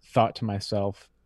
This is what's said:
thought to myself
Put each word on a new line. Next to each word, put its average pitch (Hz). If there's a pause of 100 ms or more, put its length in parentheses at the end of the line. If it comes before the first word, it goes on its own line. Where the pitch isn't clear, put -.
thought -
to -
myself 101 (160)